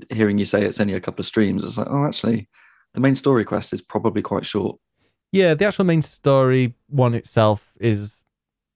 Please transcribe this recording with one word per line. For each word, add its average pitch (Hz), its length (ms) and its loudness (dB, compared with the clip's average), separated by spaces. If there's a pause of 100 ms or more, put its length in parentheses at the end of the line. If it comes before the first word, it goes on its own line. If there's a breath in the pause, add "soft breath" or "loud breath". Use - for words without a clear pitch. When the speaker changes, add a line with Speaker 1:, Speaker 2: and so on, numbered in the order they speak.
(120)
Speaker 1:
hearing 107 260 2
you 101 80 0
say 104 180 0
it's 98 160 -2
only 101 140 -2
a 92 80 -4
couple - 220 -8
of - 20 -10
streams, 98 400 -2
it's 113 140 -6
like, - 100 -4
"Oh, 143 160 -2
actually, 113 420 -4 (460 soft breath)
the 123 80 -4
main 135 140 2
story 131 300 2
quest - 280 -6
is 90 80 -6
probably 104 420 -4
quite 95 220 -4
short." - 340 -4 (520)
Speaker 2:
Yeah, 185 220 4
the 160 120 0
actual 196 200 0
main 165 160 4
story 131 720 2 (140)
one 127 260 2
itself 107 680 0
is, 104 440 -2 (520)